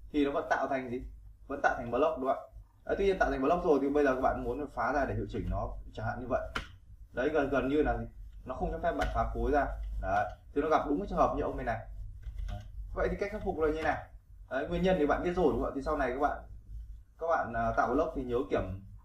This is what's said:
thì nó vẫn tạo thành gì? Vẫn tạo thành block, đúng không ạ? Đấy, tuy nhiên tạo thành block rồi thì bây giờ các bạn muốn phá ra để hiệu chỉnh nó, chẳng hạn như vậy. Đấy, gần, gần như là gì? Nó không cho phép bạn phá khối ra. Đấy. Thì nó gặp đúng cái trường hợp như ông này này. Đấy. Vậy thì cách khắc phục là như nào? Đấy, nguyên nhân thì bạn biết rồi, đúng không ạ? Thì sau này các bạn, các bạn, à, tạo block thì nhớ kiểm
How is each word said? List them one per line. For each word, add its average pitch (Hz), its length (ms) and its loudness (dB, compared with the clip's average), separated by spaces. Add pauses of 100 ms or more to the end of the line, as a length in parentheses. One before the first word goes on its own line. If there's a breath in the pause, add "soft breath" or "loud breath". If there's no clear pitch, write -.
(120)
thì 147 120 4
nó 143 60 2
vẫn 160 200 -2
tạo - 180 2
thành 131 220 -2
gì? 127 120 -4 (460)
Vẫn 139 140 -4
tạo - 140 4
thành 120 140 -6
block, 135 280 4
đúng 127 100 0
không 110 100 0
ạ? - 100 -12 (360)
Đấy, - 140 0
tuy 196 80 2
nhiên 190 120 4
tạo - 120 4
thành 135 120 0
block 170 220 4
rồi 151 180 6
thì 139 60 2
bây 147 160 4
giờ 131 100 6
các 123 60 0
bạn 127 240 2
muốn 131 300 -4
phá 123 180 0
ra 143 120 2
để 110 100 -2
hiệu 104 140 -2
chỉnh 95 220 -4
nó, 101 180 -2 (240)
chẳng 110 140 -6
hạn 117 140 -4
như 123 100 -8
vậy. - 180 0 (640)
Đấy, 127 160 0
gần, 143 220 2
gần 131 180 2
như 147 140 4
là 117 160 2
gì? 113 60 -4 (400)
Nó 131 100 -8
không 165 180 -2
cho 165 60 -4
phép 170 200 0
bạn 131 160 0
phá 113 200 2
khối 120 180 2
ra. 143 140 4 (360)
Đấy. 98 340 0 (180)
Thì 143 80 2
nó 156 60 0
gặp 151 200 4
đúng 147 100 2
cái 196 100 -2
trường - 100 -2
hợp 156 180 4
như 147 60 -2
ông 135 140 -2
này 131 100 -4
này. 110 200 -2 (640)
Đấy. - 120 -6 (340)
Vậy - 160 2
thì 180 100 -2
cách 202 120 -2
khắc 208 120 -6
phục 180 140 -2
là 156 140 4
như 156 100 -2
nào? 147 200 0 (480)
Đấy, 143 180 -2
nguyên 170 140 0
nhân 185 160 6
thì 147 80 4
bạn - 160 2
biết 175 140 0
rồi, 165 160 6
đúng 123 100 0
không 127 80 0
ạ? - 40 -10
Thì 139 80 -4
sau 156 140 0
này 135 160 0
các 131 80 -4
bạn, - 220 0 (800)
các 160 60 -4
bạn, 147 280 0
à, 117 220 2
tạo 127 180 2
block 160 220 2
thì 135 80 -4
nhớ 120 120 -2 (140)
kiểm 95 320 -2 (220)